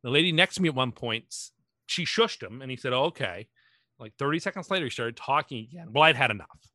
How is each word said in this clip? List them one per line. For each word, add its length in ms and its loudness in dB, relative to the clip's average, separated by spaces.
The 60 -6
lady 220 4
next 240 4
to 60 -2
me 80 4
at 60 -4
one 160 0
point, 380 -6
s-, 220 -14
she 180 -4
shushed 380 0
him, 180 -12
and 80 -12
he 80 -6
said, 160 -2
"Oh, 120 4
okay." 420 -6
Like, 180 -16
thirty 220 0
seconds 300 -8
later, 160 0
he 60 -4
started 260 -6
talking 420 -2
again. 320 -16
Well, 120 6
I'd 120 8
had 160 2
enough. 440 -10